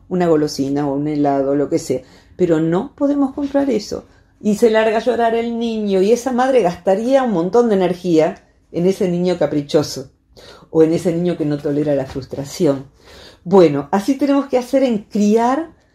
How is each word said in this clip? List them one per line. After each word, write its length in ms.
una 180
golosina 600
o 60
un 140
helado, 460
lo 160
que 80
sea. 240
Pero 240
no 340
podemos 400
comprar 360
eso. 340
Y 140
se 140
larga 280
a 40
llorar 320
el 240
niño 440
y 100
esa 200
madre 300
gastaría 600
un 100
montón 360
de 80
energía 720
en 140
ese 220
niño 300
caprichoso 720
o 120
en 100
ese 200
niño 240
que 80
no 140
tolera 360
la 120
frustración. 800
Bueno, 460
así 260
tenemos 300
que 120
hacer 240
en 220
criar 760